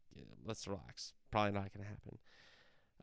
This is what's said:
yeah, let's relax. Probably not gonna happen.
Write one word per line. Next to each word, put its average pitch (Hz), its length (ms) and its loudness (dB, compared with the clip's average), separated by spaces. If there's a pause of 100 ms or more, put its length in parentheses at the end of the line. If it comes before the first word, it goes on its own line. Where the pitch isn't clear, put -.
(140)
yeah, 64 80 -14 (240)
let's 110 200 -2
relax. - 460 -4 (180)
Probably 104 220 8
not 98 220 0
gonna 101 120 -8
happen. - 320 -10 (840)